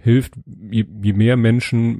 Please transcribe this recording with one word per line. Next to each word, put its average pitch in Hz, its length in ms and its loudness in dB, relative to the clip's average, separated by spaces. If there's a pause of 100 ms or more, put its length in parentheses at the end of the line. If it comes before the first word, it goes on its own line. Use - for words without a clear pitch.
hilft, 123 320 0 (120)
je, 107 380 -6 (160)
je 101 120 0
mehr 113 240 2
Menschen 117 640 0